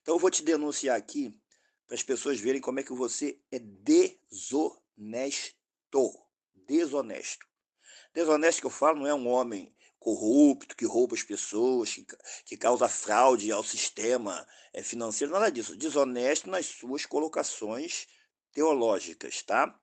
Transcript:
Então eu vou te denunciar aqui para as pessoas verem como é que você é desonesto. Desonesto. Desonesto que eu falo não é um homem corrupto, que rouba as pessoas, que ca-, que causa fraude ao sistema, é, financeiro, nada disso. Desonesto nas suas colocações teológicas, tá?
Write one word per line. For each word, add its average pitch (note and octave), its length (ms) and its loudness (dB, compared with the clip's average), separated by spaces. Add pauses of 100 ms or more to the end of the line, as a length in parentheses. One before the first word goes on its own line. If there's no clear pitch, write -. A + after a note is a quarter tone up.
Então D#3 120 0
eu E3+ 40 4
vou F3+ 120 6
te - 120 -2
denunciar D3 540 0
aqui A#2 380 -6 (520)
para - 80 -10
as A#2 80 -6
pessoas C3+ 360 -2
verem C3 220 0
como C3 200 -4
é - 20 -8
que C3+ 100 -10
você B2+ 480 -6 (100)
é C3 80 -8
desonesto. A#2+ 1200 0 (1700)
Desonesto. C3 920 -4 (680)
Desonesto D#3+ 460 4
que - 60 -8
eu C3 40 0
falo D3+ 300 2
não C#3 60 -4
é D3 80 2
um B2+ 140 -2
homem A#2+ 460 -2 (240)
corrupto, B2 760 4
que A#2 100 -4
rouba A#2 280 2
as G#2+ 80 -6
pessoas, A2+ 680 -2
que - 120 -12
ca-, - 140 -20 (260)
que - 120 -16
causa A2+ 320 2
fraude A2 640 4
ao G#2 100 -2
sistema, G#2 840 -4 (260)
é, - 100 -10
financeiro, A#2 500 -6
nada G3+ 180 2
disso. A#2 260 -8
Desonesto C3+ 720 0
nas F#3 180 -4
suas C3 380 -8
colocações D3+ 1040 -6 (440)
teológicas, A2+ 920 0
tá? A#2 400 -2